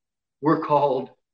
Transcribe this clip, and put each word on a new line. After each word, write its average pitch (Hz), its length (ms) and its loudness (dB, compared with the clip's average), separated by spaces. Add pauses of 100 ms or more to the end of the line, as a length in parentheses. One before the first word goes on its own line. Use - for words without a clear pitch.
(400)
we're 151 200 0
called 139 500 0 (240)